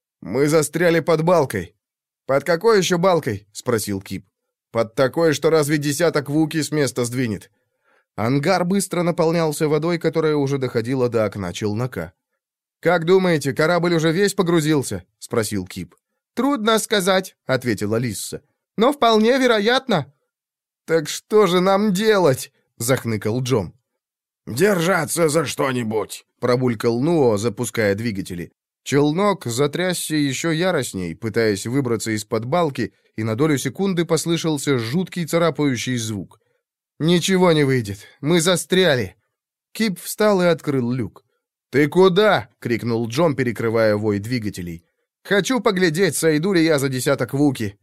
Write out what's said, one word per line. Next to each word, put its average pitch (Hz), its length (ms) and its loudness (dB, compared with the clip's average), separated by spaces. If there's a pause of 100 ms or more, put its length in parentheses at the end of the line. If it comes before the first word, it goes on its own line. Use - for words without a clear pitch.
(220)
"Мы 127 240 0
застряли 165 540 2
под 160 220 0
балкой". 151 520 0 (520)
"Под 135 180 0
какой 202 340 2
ещё 180 180 2
балкой?" 165 560 0
спросил 104 480 -4
Кип. 95 240 -10 (460)
"Под 113 240 -2
такой, 147 400 2
что 151 160 0
разве 156 280 2
десяток 147 520 0
Вуки 156 320 0
с - 80 -6
места 131 340 0
сдвинет?" 120 460 -4 (640)
Ангар 143 500 0
быстро 185 380 0
наполнялся 165 680 0
водой, 156 300 0
которая 160 380 0
уже 139 220 0
доходила 123 500 -2
до 113 160 0
окна 101 280 -4
челнока. 104 600 -6 (680)
"Как 170 240 2
думаете, 170 480 2
корабль 170 420 2
уже 160 180 2
весь 196 220 0
погрузился?" 156 720 0 (140)
спросил 107 480 -4
Кип. - 300 -12 (380)
"Трудно 233 440 0
сказать", 190 640 0
ответила 113 520 -2
Лисса. 117 460 -6 (340)
"Но 247 160 4
вполне 233 460 4
вероятно". 233 760 0 (760)
"Так 160 220 0
что 214 400 2
же 180 120 2
нам 196 320 2
делать?" 185 600 2 (260)
захныкал 117 640 -2
Джом. 120 320 -2 (720)
"Держаться 170 840 0
за 147 180 0
что-нибудь", 113 800 -4 (120)
пробулькал 120 640 0
Нуо, 135 380 4
запуская 110 580 -2
двигатели. 95 560 -8 (320)
Челнок 156 600 0
затрясся 151 720 -2
ещё 147 340 -2
яростней, 143 640 -2
пытаясь 110 520 -2
выбраться 117 460 -2
из-под 110 340 -4
балки, 135 460 -2 (240)
и 107 60 -6
на 113 140 -2
долю 147 220 2
секунды 175 460 -2
послышался 156 760 -2
жуткий 165 460 -4
царапающий 147 720 0
звук. 110 440 -8 (580)
"Ничего 180 540 2
не 151 120 4
выйдет, 123 340 0 (220)
мы 165 200 2
застряли!" 160 760 0 (560)
Кип 214 280 -2
встал 208 420 0
и 175 40 4
открыл 139 440 0
люк. 123 340 -6 (460)
"Ты 147 180 4
куда?" 185 600 4 (100)
крикнул 117 500 -2
Джом, 139 280 0
перекрывая 113 600 0
вой 104 220 0
двигателей. 98 640 -6 (380)
"Хочу 214 380 0
поглядеть, 185 560 0
сойду 160 360 0
ли 165 120 2
я 160 140 2
за 135 100 -2
десяток 131 460 -2
Вуки!" 135 480 0